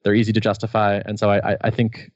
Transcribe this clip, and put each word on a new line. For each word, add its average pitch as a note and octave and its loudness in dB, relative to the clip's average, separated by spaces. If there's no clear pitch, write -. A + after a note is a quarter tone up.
They're G#2 2
easy A2 2
to A2 0
justify, G#2 0
and G#2 -8
so G#2+ 0
I, G2+ 2
I, - -2
I A2+ -2
think, - -4